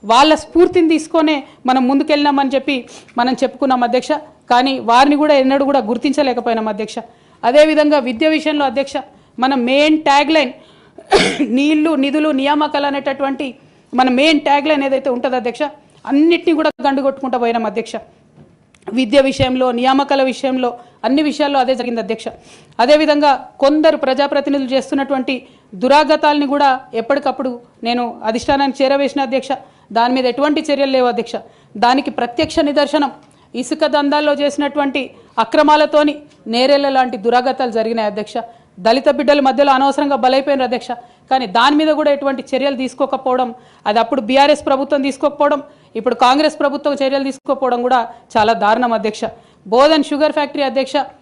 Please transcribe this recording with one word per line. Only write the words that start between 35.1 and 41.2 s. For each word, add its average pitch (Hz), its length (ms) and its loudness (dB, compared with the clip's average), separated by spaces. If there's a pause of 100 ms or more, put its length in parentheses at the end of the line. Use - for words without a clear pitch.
అక్రమాలతోని 302 720 2 (400)
నేరేళ్ల 277 440 2
లాంటి 254 280 0
దురాగతాలు 247 520 0
జరిగినాయి 220 340 -2
అధ్యక్ష. 208 240 -8 (500)
దళిత 247 320 2
బిడ్డల 285 300 2
మధ్యలో 277 300 2
అనవసరంగా 277 480 0
బలైపోయినారు 269 440 0
అధ్యక్ష. 247 220 -6 (400)